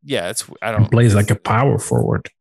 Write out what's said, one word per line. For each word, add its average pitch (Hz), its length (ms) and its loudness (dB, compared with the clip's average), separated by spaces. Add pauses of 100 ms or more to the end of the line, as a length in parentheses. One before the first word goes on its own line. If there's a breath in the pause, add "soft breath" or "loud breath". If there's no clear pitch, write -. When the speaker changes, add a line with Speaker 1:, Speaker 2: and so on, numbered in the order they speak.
Speaker 1:
Yeah, 110 280 -4
it's, - 180 -10 (100)
I 113 120 -6
Speaker 2:
He 107 60 -2
Speaker 1:
don't 107 120 2
Speaker 2:
plays 117 240 4
like 101 160 2
a 104 60 2
power 113 420 0
forward. - 520 -2 (120)